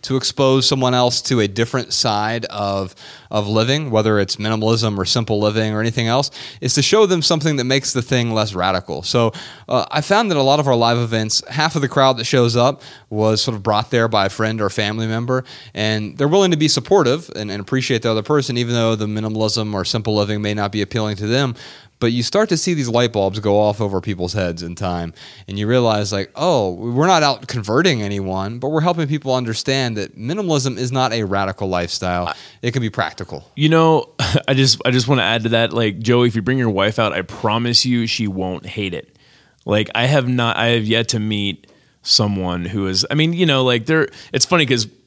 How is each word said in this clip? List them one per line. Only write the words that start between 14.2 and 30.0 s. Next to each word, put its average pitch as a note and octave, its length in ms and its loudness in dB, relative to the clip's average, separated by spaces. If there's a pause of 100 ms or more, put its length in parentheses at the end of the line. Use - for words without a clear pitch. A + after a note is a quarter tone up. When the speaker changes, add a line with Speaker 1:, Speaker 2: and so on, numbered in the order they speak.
Speaker 1:
a - 20 0
friend A2 320 -2
or G2+ 100 0
family G#2+ 360 -2
member, A#2+ 380 -2 (300)
and G#2+ 420 -2
they're C#3+ 120 0
willing F#3 220 4
to E3 60 2
be D#3 120 2
supportive D3+ 680 2
and, G#2 140 -8
and G#2 100 -8
appreciate B2 400 -2
the A#2 100 0
other A2 120 0
person, C3+ 340 0
even A#2+ 160 -2
though A2+ 240 2
the G#2+ 80 -4
minimalism G#2+ 680 -2
or F#2+ 100 -2
simple A2 300 -2
living G#2 260 0
may G#2 140 -2
not G2+ 180 -2
be G#2 80 -2
appealing G#2+ 360 -2
to G#2 100 -6
them. B2 280 0 (460)
But A#2 120 2
you A#2+ 100 0
start G#3 280 0
to F3 60 2
see F3 160 0
these C#3+ 160 -2
light A#2 240 2
bulbs G2+ 280 0
go G#2 200 2
off G#2 220 2
over G2 180 -2
people's F2+ 320 -4
heads F2 300 -4
in F2 120 -10
time, F2 380 -4 (340)
and G2+ 120 -8
you G#2 80 -2
realize, A2 440 2
like, G2 260 -4
oh, C3 360 0
we're A#2+ 340 0
not F3 160 4
out C3+ 260 0
converting B2 540 0
anyone, G2+ 580 -4
but C3 100 -4
we're D#3 100 0
helping E3 280 0
people C#3 260 -2
understand B2 640 -2
that - 180 -8